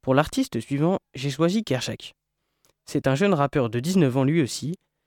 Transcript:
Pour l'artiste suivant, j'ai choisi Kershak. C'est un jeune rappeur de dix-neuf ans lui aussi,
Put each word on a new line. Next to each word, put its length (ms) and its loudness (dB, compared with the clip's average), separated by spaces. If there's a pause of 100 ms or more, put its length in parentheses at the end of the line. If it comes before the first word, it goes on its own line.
Pour 100 0
l'artiste 480 0
suivant, 380 0 (160)
j'ai 160 -6
choisi 340 0
Kershak. 500 -6 (720)
C'est 220 -4
un 80 4
jeune 180 2
rappeur 380 0
de 100 -2
dix-neuf 380 2
ans 60 2
lui 180 2
aussi, 320 -4 (320)